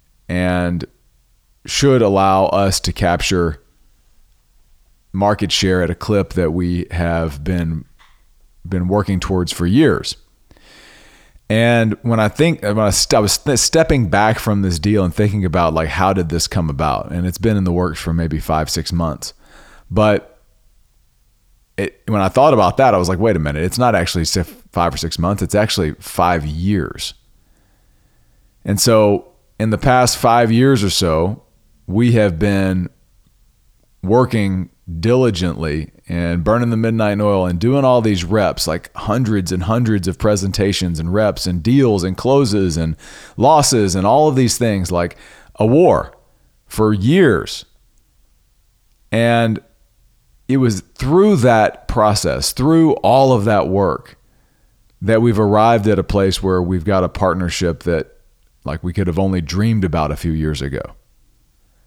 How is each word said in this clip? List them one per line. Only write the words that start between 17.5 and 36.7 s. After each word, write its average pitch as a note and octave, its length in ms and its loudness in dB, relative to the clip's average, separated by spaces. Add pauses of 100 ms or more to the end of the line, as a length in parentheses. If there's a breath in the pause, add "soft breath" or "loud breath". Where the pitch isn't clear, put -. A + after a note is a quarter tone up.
in F#2+ 60 0
the F#2 80 0
works F2 280 -2
for E2 140 -4
maybe E2 260 -2
five, D#2 300 -2
six - 240 -6
months. E2 400 -4 (560 soft breath)
But G#2 500 0 (1400)
it, - 300 -8
when G#2 160 -2
I F#2+ 80 0
thought C#3 240 4
about F#2+ 240 2
that, C3 160 4
I F#2+ 40 4
was F2+ 120 0
like, F#2 80 -2
"Wait G#2+ 180 0
a E2 40 -2
minute, D2+ 240 -4
it's F#2 160 -4
not A#2+ 160 2
actually E2+ 300 -2
si-, F2+ 180 -2
five - 500 -4
or - 40 -10
six - 200 -8
months, F#2 240 -2
it's F#2+ 140 -2
actually G2+ 380 0
five F2 520 -2
years." E2 680 -4 (1500)
And G2+ 160 -2
so G#2+ 540 2 (260)
in A2 120 -2
the A2 80 0
past B2+ 380 2
five A#2 340 2
years B2 320 4
or F#2+ 80 0
so, F2 500 -2 (460)
we A#2 240 2
have G#2 260 2
been F#2+ 540 -2 (1120)
working G2+ 640 0 (300)
diligently F2 920 -2 (180)
and E2+ 340 -2
burning A#2 260 0
the A#2 60 -2